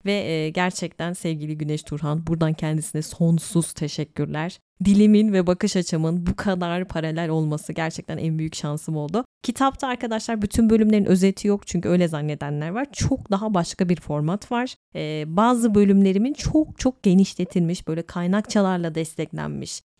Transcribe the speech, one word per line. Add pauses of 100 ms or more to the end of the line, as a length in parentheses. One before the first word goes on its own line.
Ve,
e,
gerçekten
sevgili
Güneş
Turhan,
buradan
kendisine
sonsuz
teşekkürler. (260)
Dilimin
ve
bakış
açımın
bu
kadar
paralel
olması
gerçekten
en
büyük
şansım
oldu. (180)
Kitapta
arkadaşlar
bütün
bölümlerin
özeti
yok
çünkü
öyle
zannedenler
var.
Çok
daha
başka
bir
format
var. (200)
Ee,
bazı
bölümlerimin
çok
çok
genişletilmiş,
böyle
kaynakçalarla
desteklenmiş, (180)